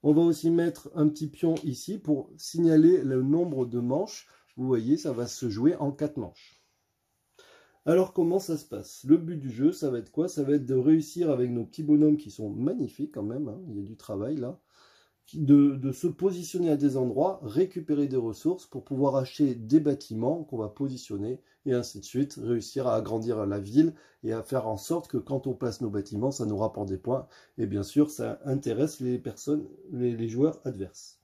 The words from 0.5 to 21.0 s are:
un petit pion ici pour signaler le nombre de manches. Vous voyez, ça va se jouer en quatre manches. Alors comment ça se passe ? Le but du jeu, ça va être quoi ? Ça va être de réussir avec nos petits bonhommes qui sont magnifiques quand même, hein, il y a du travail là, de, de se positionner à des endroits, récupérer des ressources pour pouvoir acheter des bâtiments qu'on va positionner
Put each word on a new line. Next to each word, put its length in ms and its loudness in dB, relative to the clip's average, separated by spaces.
un 120 4
petit 200 -2
pion 360 0
ici 340 -6
pour 380 -2
signaler 640 6
le 200 0
nombre 440 2
de 140 -4
manches. 480 -4
Vous 100 -4
voyez, 300 2
ça 160 -4
va 120 -2
se 240 -6
jouer 280 2
en 140 -2
quatre 260 -6
manches. 480 -14
Alors 260 4
comment 280 0
ça 180 -4
se 80 -12
passe ? 420 -14
Le 80 10
but 220 -4
du 120 -8
jeu, 220 2
ça 180 -4
va 100 -2
être 120 -14
quoi ? 160 -2
Ça 160 -4
va 120 2
être 100 -2
de 100 -2
réussir 560 2
avec 180 0
nos 140 -2
petits 200 -10
bonhommes 340 4
qui 120 -12
sont 200 -10
magnifiques 640 -4
quand 100 -8
même, 240 -6
hein, 220 -12
il 80 -10
y 20 -8
a 40 -8
du 120 -14
travail 400 -6
là, 240 -8
de, 440 8
de 160 -4
se 140 -4
positionner 640 -2
à 60 4
des 220 2
endroits, 460 0
récupérer 640 0
des 100 -2
ressources 480 -2
pour 180 -14
pouvoir 320 0
acheter 400 0
des 240 4
bâtiments 640 -2
qu'on 140 -10
va 100 -4
positionner 720 -8